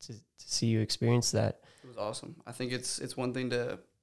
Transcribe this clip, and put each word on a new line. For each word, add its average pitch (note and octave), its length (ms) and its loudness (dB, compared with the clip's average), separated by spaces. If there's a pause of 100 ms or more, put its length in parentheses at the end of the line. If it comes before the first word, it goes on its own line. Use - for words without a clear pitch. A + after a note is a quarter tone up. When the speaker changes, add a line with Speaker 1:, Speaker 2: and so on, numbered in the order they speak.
Speaker 1:
to, A#2+ 60 -14
to A2 80 -14 (160)
see - 320 -2
you A2+ 100 6
experience A#2 540 4
that. G#2+ 260 2 (240)
Speaker 2:
It C3 60 -18
was A#2 80 -14
awesome. G#2+ 400 -6 (100)
I A#2 60 -10
think B2 180 -4
it's, B2+ 300 -4
it's - 160 -6
one B2+ 180 0
thing B2+ 160 -2
to A#2+ 300 -2 (220)